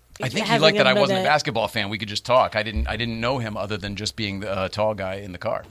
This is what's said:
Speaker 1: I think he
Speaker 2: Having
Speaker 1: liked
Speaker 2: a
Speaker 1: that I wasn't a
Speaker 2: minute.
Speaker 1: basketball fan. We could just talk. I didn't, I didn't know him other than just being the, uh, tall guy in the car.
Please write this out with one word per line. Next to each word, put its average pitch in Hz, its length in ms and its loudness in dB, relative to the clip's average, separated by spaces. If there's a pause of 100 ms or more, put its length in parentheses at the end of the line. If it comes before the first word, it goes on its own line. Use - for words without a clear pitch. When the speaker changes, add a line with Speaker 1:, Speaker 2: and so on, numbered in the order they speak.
(200)
Speaker 1:
I 123 100 -4
think 208 180 -4
he 220 60 0
Speaker 2:
Having 226 100 4
Speaker 1:
liked 180 140 6
Speaker 2:
a - 20 -
Speaker 1:
that - 80 6
I - 60 6
wasn't 190 260 4
a - 20 0
Speaker 2:
minute. 139 80 2
Speaker 1:
basketball 117 380 2
fan. 101 220 -4
We 107 100 -4
could 107 80 -6
just 104 180 -8
talk. 117 300 4
I 107 80 2
didn't, 104 240 -2
I 110 100 -4
didn't 113 240 -4
know 127 160 0
him 110 180 -6
other 208 220 -4
than 101 180 -6
just 104 200 -6
being 98 240 -4
the, 98 100 -6
uh, 95 200 -2
tall 107 260 0
guy 95 200 -4
in 101 180 -10
the 87 40 -10
car. - 340 -4